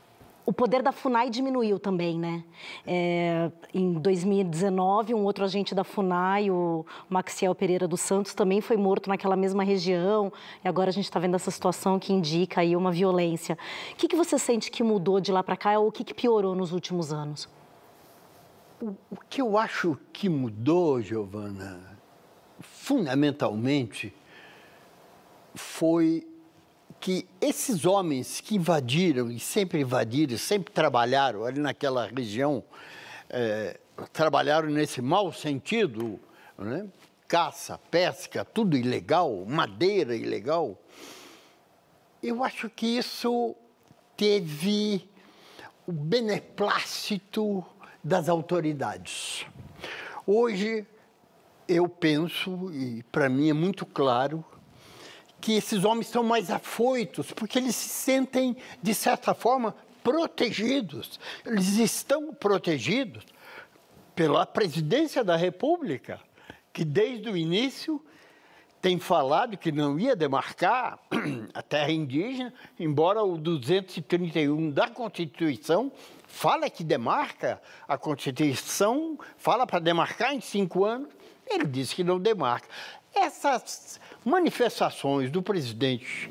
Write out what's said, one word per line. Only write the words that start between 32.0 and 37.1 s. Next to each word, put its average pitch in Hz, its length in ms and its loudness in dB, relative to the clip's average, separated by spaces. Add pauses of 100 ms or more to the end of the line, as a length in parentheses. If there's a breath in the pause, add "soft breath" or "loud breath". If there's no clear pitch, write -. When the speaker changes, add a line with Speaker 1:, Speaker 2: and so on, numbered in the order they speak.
Speaker 2:
região, 123 560 -2 (640 loud breath)
é, 107 500 -4 (320)
trabalharam 151 580 2
nesse 147 300 -2
mau 165 320 0
sentido, 131 880 -4 (380 loud breath)
né? 147 300 -6 (400)